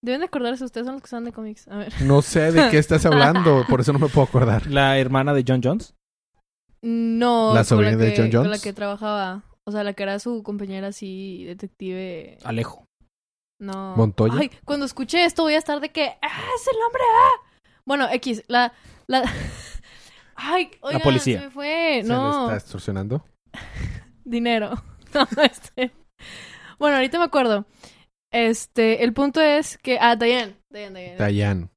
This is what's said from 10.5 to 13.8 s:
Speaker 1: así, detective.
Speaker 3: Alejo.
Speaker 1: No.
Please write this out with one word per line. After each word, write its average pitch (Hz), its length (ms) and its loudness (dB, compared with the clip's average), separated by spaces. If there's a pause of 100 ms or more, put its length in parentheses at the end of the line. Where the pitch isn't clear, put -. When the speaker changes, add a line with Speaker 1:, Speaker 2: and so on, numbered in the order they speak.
Speaker 1:
así, 190 560 -12
detective. 185 1000 -12
Speaker 3:
Alejo. 113 400 -8 (760)
Speaker 1:
No. 190 360 -8